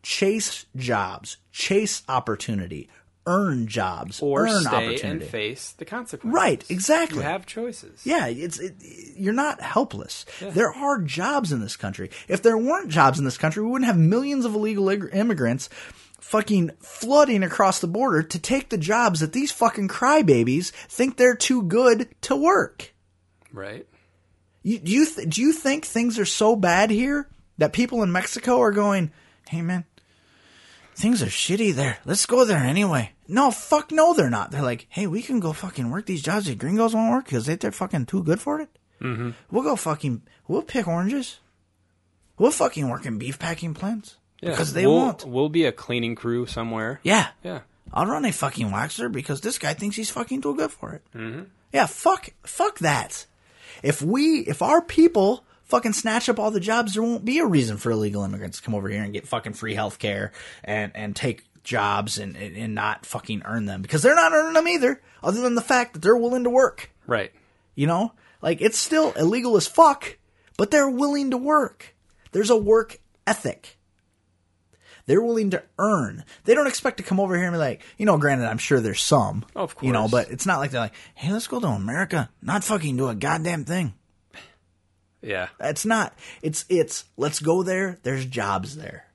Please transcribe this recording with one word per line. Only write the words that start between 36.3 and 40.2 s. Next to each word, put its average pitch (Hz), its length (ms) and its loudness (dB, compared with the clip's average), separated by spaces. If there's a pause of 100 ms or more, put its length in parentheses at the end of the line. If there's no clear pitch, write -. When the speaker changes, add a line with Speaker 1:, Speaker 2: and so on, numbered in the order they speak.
Speaker 1:
The 131 80 -4
gringos 214 400 0
won't 226 160 2
work 254 160 0
'cause 117 200 -2
they, 160 100 -2
they're 208 160 -4
fucking 151 340 -4
too 190 160 -2
good 165 180 0
for 302 200 -4
it. 294 100 -12 (320)
Speaker 2:
Mm-hmm. 120 280 -6 (200)
Speaker 1:
We'll 233 140 0
go 294 120 0
fucking, 147 460 -4 (260)